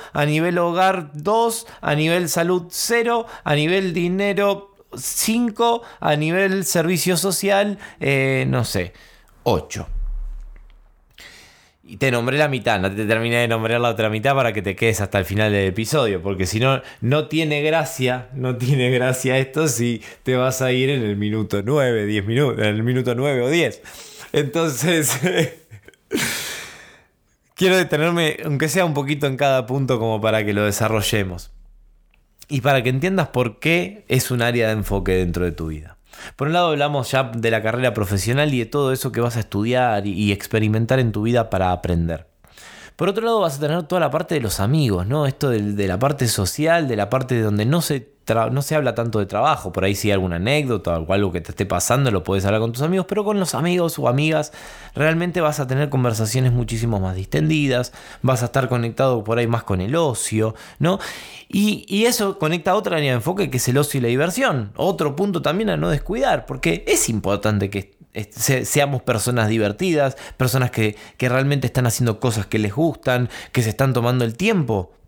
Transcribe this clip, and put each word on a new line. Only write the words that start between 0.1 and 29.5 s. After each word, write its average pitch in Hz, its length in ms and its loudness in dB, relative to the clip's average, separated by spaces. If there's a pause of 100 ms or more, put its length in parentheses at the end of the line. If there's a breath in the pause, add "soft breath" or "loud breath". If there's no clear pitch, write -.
a 147 140 2
nivel 165 320 2
hogar 175 540 2
dos, 226 540 0 (140 loud breath)
a 151 160 0
nivel 165 320 0
salud 175 420 0
cero, 233 560 0 (160 loud breath)
a 147 140 0
nivel 175 360 0
dinero 196 840 0 (180)
cinco, 233 880 0 (160 loud breath)
a 156 160 0
nivel 185 500 0
servicio 175 520 0
social, 196 640 0 (200 loud breath)
eh, 135 480 0
no 127 180 0
sé, 90 280 -4 (500 loud breath)
ocho". - 460 -2 (2000 loud breath)
Y 101 60 -16
te 135 160 2
nombré 123 260 0
la 151 80 4
mitad, 117 320 0
no 95 160 2
te 107 100 -2
terminé 117 340 2
de 120 100 2
nombrar 113 320 0
la 120 80 2
otra 110 220 0
mitad 113 260 0
para 120 160 2
que 101 100 -4
te 92 140 -4
quedes 107 240 2
hasta 101 180 0
el 92 60 0
final 107 260 0
del 98 160 2
episodio, 107 560 0
porque 95 240 -2
si 107 140 -2
no, 131 200 2 (200 loud breath)
no 147 260 0
tiene 151 360 0
gracia, 131 680 0
no 127 240 -4
tiene 123 340 2
gracia 127 480 2
esto 135 280 0
si 120 340 -2 (220 loud breath)
te 127 140 0
vas 131 260 0
a 127 80 2
ir 127 180 2
en 139 140 0
el 104 140 -2
minuto 104 480 -2
nueve, 123 420 0
diez 104 180 0
minutos, 117 360 0
en 107 160 2
el 110 80 -2
minuto 123 320 0
nueve 135 260 0
o 131 80 0
diez. 151 320 0 (500 loud breath)
Entonces, 147 880 0
<laughs> 165 380 0 (2000 loud breath)
quiero 185 200 4
detenerme, 165 680 2
aunque 151 240 0
sea 175 160 2
un 160 100 0
poquito 143 320 -2
en 135 100 -2
cada 131 300 2